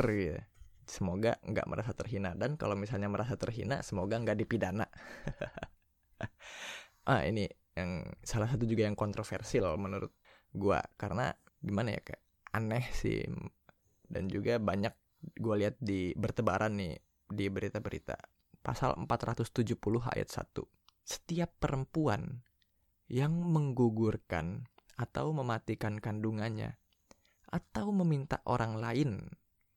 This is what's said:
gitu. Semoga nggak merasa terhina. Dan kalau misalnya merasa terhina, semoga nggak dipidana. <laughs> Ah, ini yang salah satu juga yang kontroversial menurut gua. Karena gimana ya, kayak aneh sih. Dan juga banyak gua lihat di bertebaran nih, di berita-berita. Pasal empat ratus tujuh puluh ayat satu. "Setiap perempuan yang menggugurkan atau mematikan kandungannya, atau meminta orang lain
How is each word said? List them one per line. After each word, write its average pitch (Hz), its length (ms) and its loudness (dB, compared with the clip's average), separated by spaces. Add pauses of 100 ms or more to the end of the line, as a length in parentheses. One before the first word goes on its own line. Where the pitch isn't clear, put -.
(160)
gitu. 85 240 0 (480)
Semoga 101 560 0
nggak - 240 -2
merasa 104 240 -2
terhina. 98 400 -2
Dan 110 240 0
kalau 104 240 0
misalnya 101 320 -2
merasa 110 240 0
terhina, 110 480 -2
semoga 101 400 0
nggak 107 160 2
dipidana. 104 480 0 (400)
<laughs> - 480 -8 (1300)
Ah, 110 160 4
ini 101 240 0 (320)
yang 90 240 -4 (160)
salah 113 320 0
satu 117 160 2
juga 110 160 4
yang 104 160 2
kontroversial 104 800 0
menurut 98 320 -4 (400)
gua. 98 320 4 (160)
Karena 104 320 0 (320)
gimana 104 320 0
ya, - 80 -6
kayak - 200 -12 (280)
aneh 113 400 0
sih. - 320 0 (800)
Dan - 240 -4
juga 110 320 2
banyak 101 320 2 (480)
gua 110 160 2
lihat 104 240 2
di 95 400 0
bertebaran 107 560 2
nih, 92 240 -4 (320)
di 104 160 -2
berita-berita. 101 720 -4 (400)
Pasal 131 400 0
empat 120 240 0
ratus 113 320 -2
tujuh 113 240 2
puluh 117 240 2
ayat - 240 -2
satu. - 400 -8 (400)
"Setiap 170 400 -2 (160)
perempuan 135 800 0 (640)
yang 139 320 2
menggugurkan 120 1300 2 (320)
atau 139 320 0
mematikan 113 720 -2
kandungannya, 110 720 -2 (720)
atau 208 480 -2
meminta 156 480 2
orang 113 400 0
lain 120 480 0 (460)